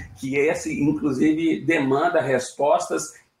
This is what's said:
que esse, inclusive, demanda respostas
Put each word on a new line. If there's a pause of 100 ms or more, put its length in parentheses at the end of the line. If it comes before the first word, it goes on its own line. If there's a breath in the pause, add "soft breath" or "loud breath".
(180 loud breath)
que
esse,
inclusive,
demanda
respostas (260 soft breath)